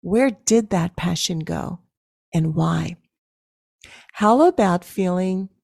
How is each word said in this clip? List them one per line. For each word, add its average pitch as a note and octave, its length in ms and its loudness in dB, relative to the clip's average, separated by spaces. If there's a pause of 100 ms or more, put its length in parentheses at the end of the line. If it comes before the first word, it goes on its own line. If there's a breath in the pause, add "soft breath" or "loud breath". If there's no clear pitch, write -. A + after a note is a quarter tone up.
Where A#3 300 0
did A3 400 0
that F3 260 -2
passion F3 420 -4
go D#3+ 400 -8 (560)
and D#3+ 200 0
why? D#3+ 420 -2 (1160 loud breath)
How A3+ 280 4
about G3+ 420 2
feeling F#3 640 -2 (140)